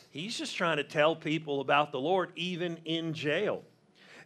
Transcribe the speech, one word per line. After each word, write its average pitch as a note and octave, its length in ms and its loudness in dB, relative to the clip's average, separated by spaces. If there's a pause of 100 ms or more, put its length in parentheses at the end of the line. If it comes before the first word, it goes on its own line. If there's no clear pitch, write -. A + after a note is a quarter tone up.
He's F#3+ 280 -8
just D4+ 180 -6
trying E3 220 2
to C#3+ 60 0
tell D#3 320 4
people D#3 440 -2
about D3 320 4
the C3+ 80 -2
Lord, F3+ 360 2
even E3+ 500 -4
in D#3+ 280 -2
jail. D3+ 520 -2 (600)